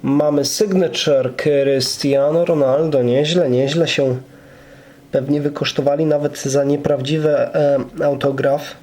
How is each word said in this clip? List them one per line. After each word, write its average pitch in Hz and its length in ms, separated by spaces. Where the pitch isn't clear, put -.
Mamy 143 420
signature 156 920
Cristiano 139 1080
Ronaldo. 147 580
Nieźle, 147 480
nieźle 139 380
się 131 280
pewnie 143 280
wykosztowali 143 680
nawet 147 320
za 139 260
nieprawdziwy, 143 760
e, 143 400
autograf. 139 800